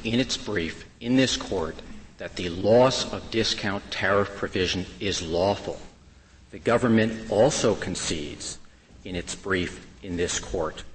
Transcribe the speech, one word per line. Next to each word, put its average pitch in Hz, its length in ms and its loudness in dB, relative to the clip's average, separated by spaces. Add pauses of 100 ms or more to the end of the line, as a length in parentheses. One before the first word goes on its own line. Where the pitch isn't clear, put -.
in 113 160 2
its 127 180 0
brief 85 480 -4 (160)
in 120 140 0
this 131 200 4
Court 87 400 -4 (440)
that 90 160 -10
the 87 140 -4
loss 110 640 4
of - 200 -8
discount 104 580 -2
tariff 101 460 2
provision 90 500 -2 (140)
is 95 240 -2
lawful. 87 560 0 (720)
The 98 80 -14
government 113 720 4
also 107 420 6
concedes - 880 -6 (460)
in 92 100 -8
its - 180 -6
brief 92 540 -2 (160)
in 90 140 -6
this 87 220 0
Court 82 440 -4 (100)